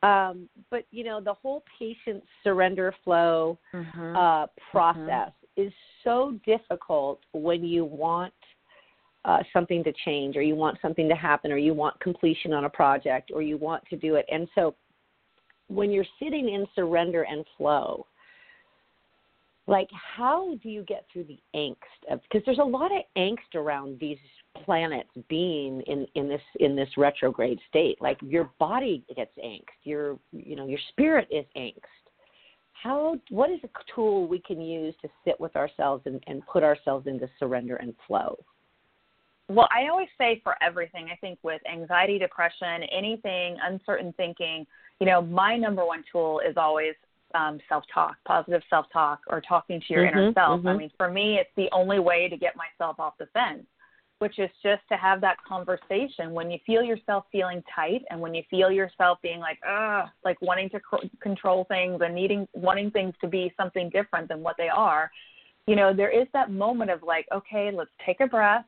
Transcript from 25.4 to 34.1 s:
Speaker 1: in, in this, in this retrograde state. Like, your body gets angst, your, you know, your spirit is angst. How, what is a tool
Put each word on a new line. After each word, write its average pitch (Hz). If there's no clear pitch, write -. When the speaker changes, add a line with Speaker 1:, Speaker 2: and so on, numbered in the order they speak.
Speaker 1:
in, 143
in 143
this, 143
in 143
this 135
retrograde 131
state. 156
Like, 135
your 151
body 190
gets 120
angst, 110
your, 147
you -
know, 139
your 139
spirit 294
is 147
angst. 127
How, 294
what 247
is 359
a 233
tool 202